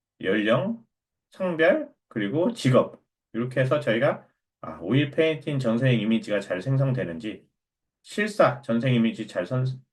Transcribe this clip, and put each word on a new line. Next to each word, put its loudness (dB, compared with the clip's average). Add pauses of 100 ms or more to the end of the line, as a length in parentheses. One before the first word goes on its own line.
(200)
연령, 0 (460)
성별, 2 (200)
그리고 -2
직업 2 (300)
이렇게 -4
해서 0
저희가, 0 (340)
아, -14
오일 0
페인팅 -2
전생 2
이미지가 0
잘 -6
생성되는지, -2 (600)
실사 2
전생 0
이미지 0
잘 -4
선-, -2 (260)